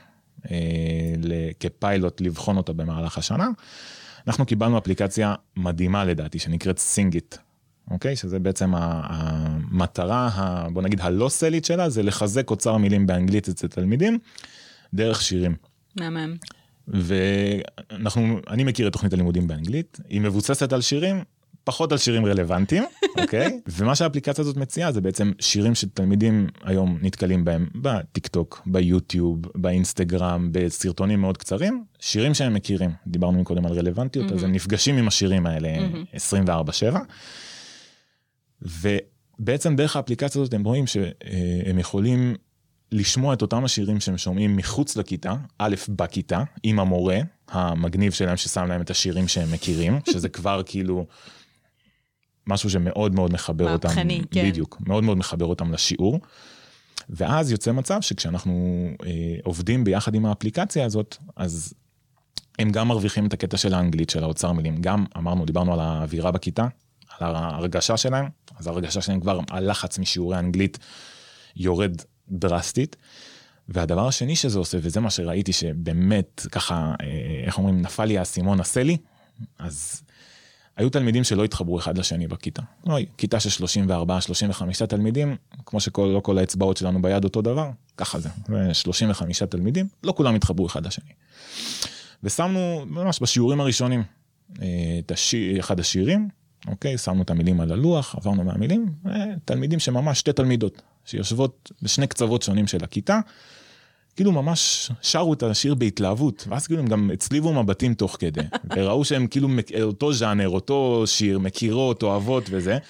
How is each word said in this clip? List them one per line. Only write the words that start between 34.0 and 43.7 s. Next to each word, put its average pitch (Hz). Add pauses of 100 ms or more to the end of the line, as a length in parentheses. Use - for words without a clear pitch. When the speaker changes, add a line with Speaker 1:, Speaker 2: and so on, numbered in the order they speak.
Speaker 1:
אז 95
Speaker 2:
מהמם. 92
Speaker 1:
הם 95
נפגשים 98
עם 117
השירים 95
האלה 80
Speaker 2:
מהמם. - (100)
Speaker 1:
עשרים -
וארבע 82
שבע. 127 (1600)
ובעצם 101
דרך 147
האפליקציה 139
הזאת 127
הם 104
רואים 123
שהם 90
יכולים 123 (560)
לשמוע 127
את 117
אותם 113
השירים 104